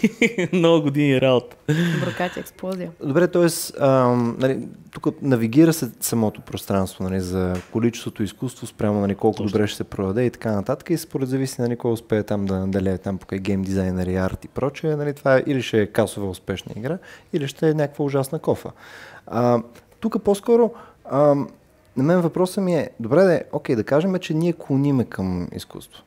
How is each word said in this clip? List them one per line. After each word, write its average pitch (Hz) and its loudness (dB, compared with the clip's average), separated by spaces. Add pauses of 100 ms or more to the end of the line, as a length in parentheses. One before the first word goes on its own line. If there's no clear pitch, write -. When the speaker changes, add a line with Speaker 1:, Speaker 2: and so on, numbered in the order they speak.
(220)
Speaker 1:
<laughs> 185 0
много 165 4
години 143 2
работа. 127 2 (440)
Speaker 2:
Брокати 180 -4
експлозия. 185 -10 (120)
Speaker 3:
Добре, 156 2
тоест, 175 0
ам, 123 4
нали, 131 0 (340)
тук - -4
навигира 135 4
се 135 -4 (100)
самото 110 0
пространство, - -4
нали, 95 -2
за 90 -2 (180)
количеството 117 -2
изкуство 120 -8
спрямо, 104 -2
нали, 101 0
колко 107 0
Speaker 1:
Точно. 104 -4
Speaker 3:
добре 104 2
ще - -8
се - -8
продаде 101 -2
и 120 0
така 113 -6
нататък. 104 -4
И 165 0
според 135 -6
зависи, 131 -4
нали, 120 -2
кой 117 -2
успее 107 -2
там 101 -4
да, 95 -2
да 95 -2
лее 95 -2
там 95 -6
покрай - -8
гейм 95 -2
дизайнер 92 -2
и 92 -2
арт 92 -2
и - -18
прочее, 143 -4
нали, 147 -4
това 135 2
или 135 0
ще 113 2
е 101 2
касова 101 -2
успешна - -8
игра, 135 -6 (340)
или 143 -2
ще 160 0
е 151 2
някаква 147 -2
ужасна 135 -2
кофа. - -2 (560)
А, 120 2 (380)
тук 220 -2
по-скоро, 226 2 (320)
ам, 143 2 (480)
на 127 0
мен 175 4
въпросът 180 0
ми 180 0
е, 131 0 (100)
добре 131 4
де, 175 4
окей, 131 -2
да 107 0
кажем, 165 2
че 175 -4
ние 165 2
клониме 139 0
към 90 -4
изкуство. - -16